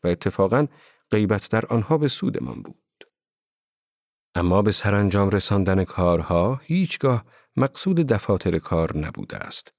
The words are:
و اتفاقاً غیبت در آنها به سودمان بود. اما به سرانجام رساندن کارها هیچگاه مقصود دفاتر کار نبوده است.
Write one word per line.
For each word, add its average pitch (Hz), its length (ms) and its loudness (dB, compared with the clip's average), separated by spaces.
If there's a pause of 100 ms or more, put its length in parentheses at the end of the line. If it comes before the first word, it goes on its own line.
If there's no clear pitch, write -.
و 87 40 -2
اتفاقاً 98 600 0 (440)
غیبت 104 400 0
در 110 140 0
آنها 117 320 0
به 147 100 2
سودمان - 540 -4
بود. - 220 -20 (1500)
اما 90 260 2
به 104 100 2
سرانجام 101 580 2
رساندن 95 540 2
کارها 87 800 0
هیچگاه 147 600 0 (300)
مقصود 139 400 0
دفاتر 98 640 0
کار 82 380 -2
نبوده - 400 -8
است. - 420 -10